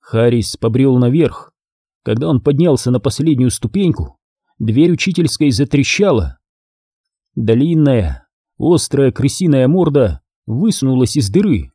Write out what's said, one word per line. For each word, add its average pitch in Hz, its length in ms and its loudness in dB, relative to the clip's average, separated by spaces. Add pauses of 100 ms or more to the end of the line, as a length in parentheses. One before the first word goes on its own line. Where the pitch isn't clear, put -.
Харрис 117 560 -2
побрёл 127 420 2
наверх. 123 560 0 (500)
Когда 123 240 -2
он 139 120 0
поднялся 147 500 0
на 123 100 0
последнюю 131 500 0
ступеньку, 151 680 -4 (400)
дверь 120 340 2
учительской 160 580 -2
затрещала. 131 880 0 (960)
Длинная, 120 920 0 (300)
острая 139 540 0
крысиная 135 560 0
морда 143 520 0 (240)
высунулась 131 720 -2
из 101 140 -2
дыры. 127 440 0